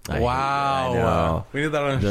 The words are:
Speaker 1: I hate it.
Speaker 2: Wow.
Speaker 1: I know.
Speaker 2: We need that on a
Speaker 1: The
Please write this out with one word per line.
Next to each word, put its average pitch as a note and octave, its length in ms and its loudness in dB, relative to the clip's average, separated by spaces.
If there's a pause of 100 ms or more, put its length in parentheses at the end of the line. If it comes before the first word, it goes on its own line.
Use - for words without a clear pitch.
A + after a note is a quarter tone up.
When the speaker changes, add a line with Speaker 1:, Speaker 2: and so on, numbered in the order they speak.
Speaker 1:
I - 60 -6
hate - 60 -2
it. A2+ 40 2
Speaker 2:
Wow. C3+ 680 0
Speaker 1:
I - 20 -2
know. A2+ 580 2
Speaker 2:
We C#3 120 -4
need D3+ 100 0
that D3 100 0
on C#3+ 140 0
a - 0 -
Speaker 1:
The A2+ 140 2